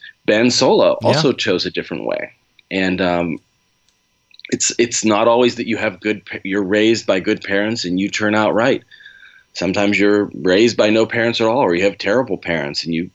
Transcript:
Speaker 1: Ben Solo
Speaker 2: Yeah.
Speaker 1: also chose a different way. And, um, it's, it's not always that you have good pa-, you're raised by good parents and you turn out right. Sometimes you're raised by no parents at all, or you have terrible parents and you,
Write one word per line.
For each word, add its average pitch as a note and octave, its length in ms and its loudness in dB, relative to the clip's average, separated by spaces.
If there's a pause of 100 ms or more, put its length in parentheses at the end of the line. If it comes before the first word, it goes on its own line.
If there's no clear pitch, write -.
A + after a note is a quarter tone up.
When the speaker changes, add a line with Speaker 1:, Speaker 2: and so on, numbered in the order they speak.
(260)
Speaker 1:
Ben A#2 260 4
Solo B2+ 500 4
Speaker 2:
Yeah. - 60 -2
Speaker 1:
also C#3 240 2
chose F#2 340 -2
a F2+ 60 -6
different C#2 340 -8
way. - 280 -6 (360)
And, F#2 300 -2
um, F2 380 -2 (1120)
it's, - 280 -2
it's A#2 280 0
not A2 220 2
always A#2+ 280 4
that A#2+ 120 -6
you A2+ 100 -2
have G2+ 240 -6
good G#2+ 240 -4
pa-, - 180 -12
you're G2 200 -2
raised G#2+ 440 2
by G2 120 2
good G2+ 240 -2
parents G#2 420 -2
and F2+ 140 -2
you G2 100 -2
turn G#2+ 260 -2
out G#2+ 180 2
right. B2 300 0 (720)
Sometimes G2+ 460 -2
you're G#2 340 2
raised F#2 440 2
by G#2+ 120 4
no A2 160 2
parents A#2 360 -2
at A2 60 2
all, A#2 120 0
or F#2+ 160 2
you F2 80 0
have G2 140 0
terrible G2+ 400 -2
parents D2 480 -6
and E2 80 -4
you, E2 220 -4